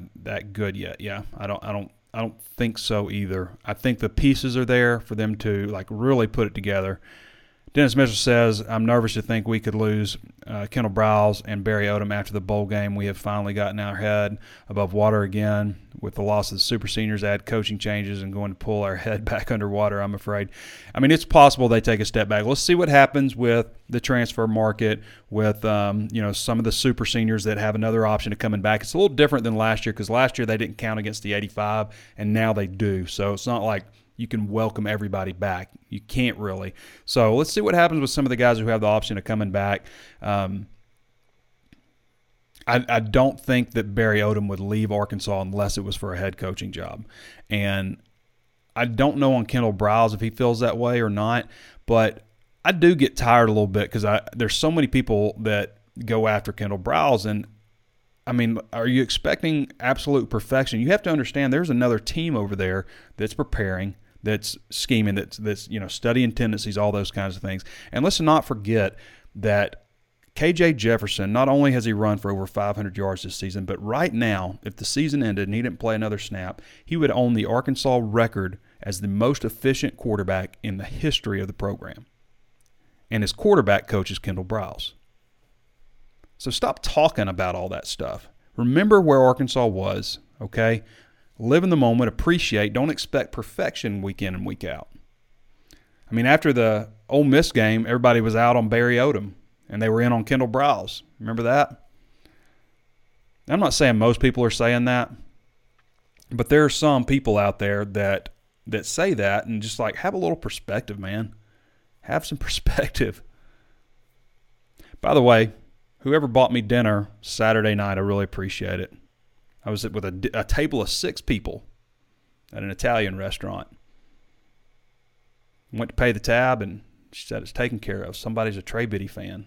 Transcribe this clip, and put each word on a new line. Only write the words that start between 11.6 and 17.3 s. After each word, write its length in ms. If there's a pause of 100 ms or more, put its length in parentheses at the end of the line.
Barry 220
Odom 280
after 180
the 80
bowl 260
game. 280
We 120
have 100
finally 360
gotten 280
our 160
head 420 (300)
above 240
water 300
again. 540 (240)
With 160
the 60
loss 300
of 60
the 20
Super 260
Seniors, 380
add 220